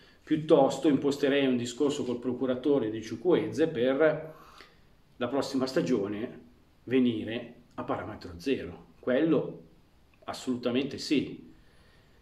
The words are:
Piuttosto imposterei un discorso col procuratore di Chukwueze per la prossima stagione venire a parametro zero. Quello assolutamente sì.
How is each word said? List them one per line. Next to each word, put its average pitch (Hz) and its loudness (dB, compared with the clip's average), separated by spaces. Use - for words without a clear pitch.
Piuttosto 151 4
imposterei 139 2
un 123 2
discorso 123 -2
col 120 -4
procuratore 127 0
di 110 -6
Chukwueze 147 0
per 135 0
la 120 -2
prossima 135 0
stagione 110 -2
venire 117 0
a 123 -10
parametro 98 -8
zero. 104 -4
Quello 135 2
assolutamente 120 -4
sì. - -2